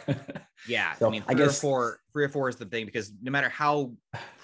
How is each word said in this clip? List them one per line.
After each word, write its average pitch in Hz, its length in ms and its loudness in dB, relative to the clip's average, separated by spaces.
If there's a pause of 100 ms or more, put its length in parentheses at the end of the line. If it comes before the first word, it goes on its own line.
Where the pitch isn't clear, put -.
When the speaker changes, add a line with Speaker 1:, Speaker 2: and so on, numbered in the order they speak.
Speaker 1:
<laughs> - 400 -6 (220)
Speaker 2:
Yeah, 110 240 0
Speaker 1:
So 113 140 2
Speaker 2:
I 104 40 4
mean, 104 160 -4
Speaker 1:
I 127 60 2
Speaker 2:
three 139 100 6
or 143 40 8
Speaker 1:
guess 143 120 2
Speaker 2:
four, 127 400 0 (140)
three 147 100 0
or 139 60 0
four 139 180 -2
is 123 80 -4
the 120 100 -14
thing, 110 200 -4
because 104 260 -6 (100)
no 127 80 -6
matter 135 200 2
how 147 420 0 (520)